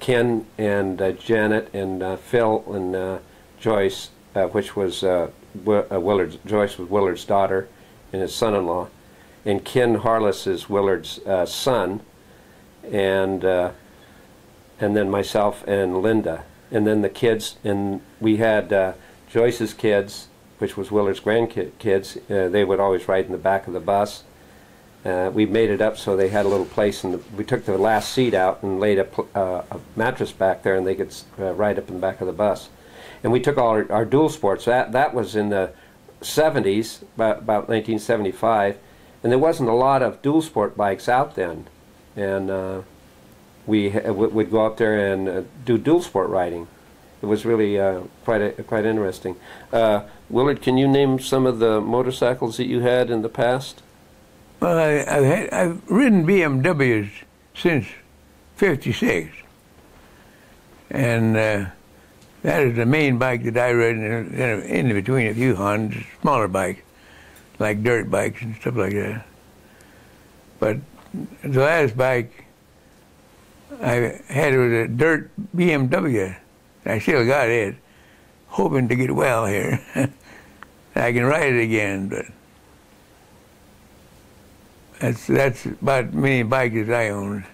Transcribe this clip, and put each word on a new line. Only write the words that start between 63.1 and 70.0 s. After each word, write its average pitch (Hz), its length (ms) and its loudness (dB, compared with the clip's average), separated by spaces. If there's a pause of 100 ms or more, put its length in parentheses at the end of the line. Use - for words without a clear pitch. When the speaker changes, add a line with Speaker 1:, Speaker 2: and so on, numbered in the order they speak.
Speaker 2:
bike 123 240 0
that 117 140 -2
I 123 140 2
rode 117 260 2
in, 110 360 -4
in, 120 300 -2
in 143 300 0
between 113 340 0
a 107 60 -2
few 120 200 2
Hondas, 107 500 -2 (180)
smaller 127 260 2
bikes, 95 340 -2 (800)
like 104 240 0
dirt 117 260 2
bikes 104 320 -2
and 113 140 -8
stuff - 200 -6
like 98 180 0
that. 104 320 -4 (1300)